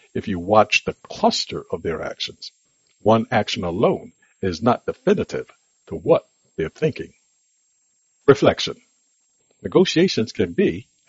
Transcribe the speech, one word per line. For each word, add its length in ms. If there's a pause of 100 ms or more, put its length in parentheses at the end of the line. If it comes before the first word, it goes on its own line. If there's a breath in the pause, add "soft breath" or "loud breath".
(160 soft breath)
if 120
you 120
watch 460
the 180
cluster 680
of 120
their 180
actions. 500 (520)
One 260
action 340
alone 500 (280)
is 220
not 240
definitive 640 (340)
to 100
what 300 (300)
they're 120
thinking. 460 (1120)
Reflection. 480 (880)
Negotiations 720
can 180
be 360 (220)